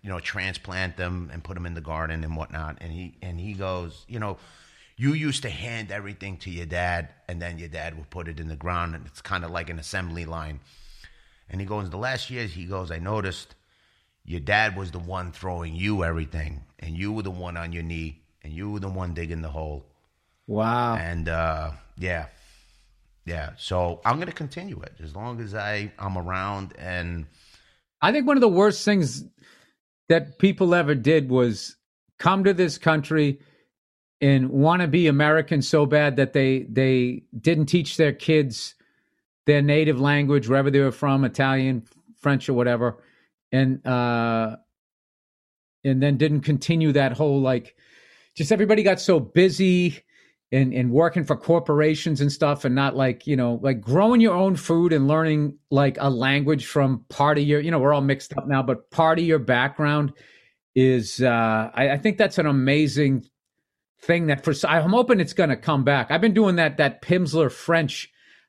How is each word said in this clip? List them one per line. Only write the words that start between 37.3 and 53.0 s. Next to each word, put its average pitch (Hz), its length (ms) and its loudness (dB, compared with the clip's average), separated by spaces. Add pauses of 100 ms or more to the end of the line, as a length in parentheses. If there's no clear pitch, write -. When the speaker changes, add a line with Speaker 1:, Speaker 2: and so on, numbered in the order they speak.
Speaker 2:
didn't 156 260 2
teach 165 320 0
their 147 160 4
kids 147 600 0 (720)
their 147 180 6
native 147 360 4
language, 143 480 2
wherever 135 220 2
they 139 120 4
were 135 100 2
from, 135 320 0
Italian, 131 640 0 (320)
French, 139 280 0
or 139 60 0
whatever. 120 500 0 (480)
And, 131 360 2
uh, 117 720 0 (1300)
and 131 200 2
then 143 140 2
didn't 147 240 2
continue 156 500 0
that 135 220 2
whole, 139 280 0
like, 127 340 -2 (600)
just 151 160 -2
everybody 214 320 4
got 185 160 4
so 175 200 4
busy 180 800 2 (520)
and, 131 220 4
and 123 180 0
working 165 320 4
for 139 120 0
corporations 156 840 2
and 143 100 2
stuff, 143 340 -2
and 127 100 0
not, 139 200 0
like, 135 320 -2